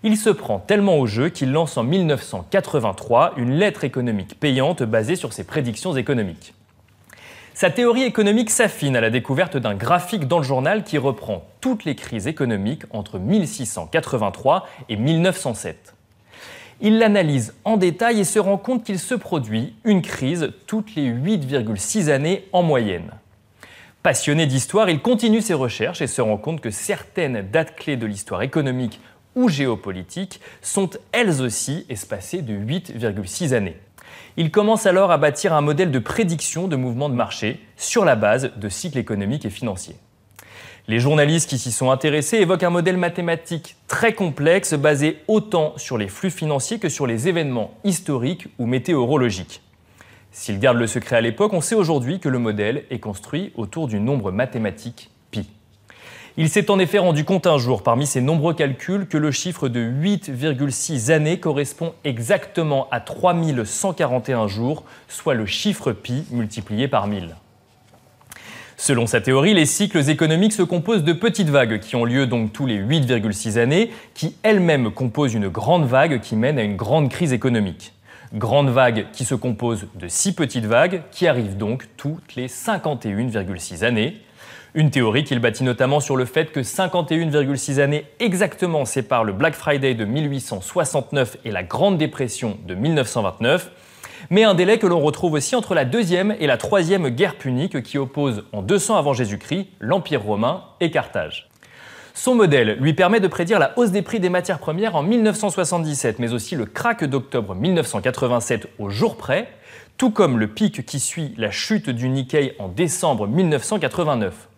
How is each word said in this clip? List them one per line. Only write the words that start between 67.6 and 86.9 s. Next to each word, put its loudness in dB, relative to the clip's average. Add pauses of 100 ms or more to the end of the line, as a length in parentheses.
Selon 2
sa 2
théorie, 4
les 6
cycles 2
économiques 4
se 0
composent 0
de 2
petites 0
vagues 4
qui -8
ont 2
lieu 2
donc -2
tous -4
les 0
huit 2
virgule 0
six -2
années, 2 (240)
qui -4
elles-mêmes 4
composent -2
une 0
grande 2
vague 4
qui -6
mène 2
à 0
une -2
grande 2
crise 0
économique. -2 (400)
Grande 2
vague 4
qui -6
se -2
compose -4
de -12
six -2
petites -2
vagues 4
qui 2
arrivent 0
donc -4
toutes -8
les -6
cinquante -4
et -2
une -2
virgule -4
six -8
années. 0 (540)
Une 4
théorie 2
qu'il -2
bâtit 0
notamment 2
sur -2
le 0
fait -2
que -2
cinquante -2